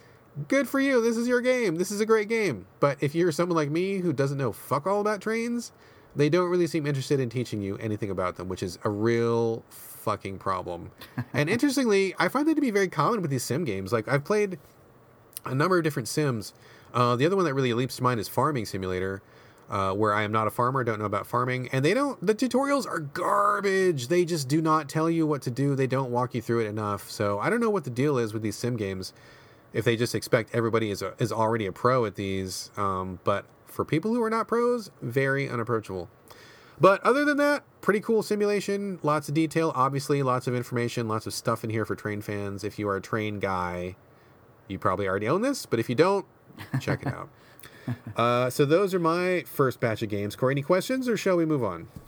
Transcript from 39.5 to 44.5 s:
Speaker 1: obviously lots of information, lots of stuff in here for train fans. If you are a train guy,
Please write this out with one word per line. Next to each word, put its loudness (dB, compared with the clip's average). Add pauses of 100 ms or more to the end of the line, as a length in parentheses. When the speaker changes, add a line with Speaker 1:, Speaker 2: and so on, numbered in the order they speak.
Speaker 1:
obviously 0
lots 0
of 0
information, -2
lots -2
of -6
stuff -2
in -6
here -2
for -4
train -6
fans. -6
If -6
you -2
are 0
a -4
train -4
guy, -4 (720)